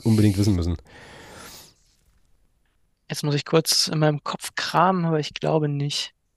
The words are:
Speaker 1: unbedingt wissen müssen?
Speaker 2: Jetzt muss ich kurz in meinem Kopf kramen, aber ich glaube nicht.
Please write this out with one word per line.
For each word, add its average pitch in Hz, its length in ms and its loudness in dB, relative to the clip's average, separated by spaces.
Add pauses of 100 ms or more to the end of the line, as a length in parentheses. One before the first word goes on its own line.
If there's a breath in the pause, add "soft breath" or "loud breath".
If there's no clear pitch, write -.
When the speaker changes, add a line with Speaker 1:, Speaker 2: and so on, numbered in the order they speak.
Speaker 1:
unbedingt 104 360 4
wissen 104 180 2
müssen? 85 200 -2 (2250 loud breath)
Speaker 2:
Jetzt - 140 -8
muss 147 120 0
ich 147 100 -4
kurz - 440 2
in 160 100 -4
meinem 151 260 2
Kopf - 320 -10
kramen, 180 480 2
aber 160 160 0
ich - 140 -8
glaube 151 340 0
nicht. 143 460 -6 (220)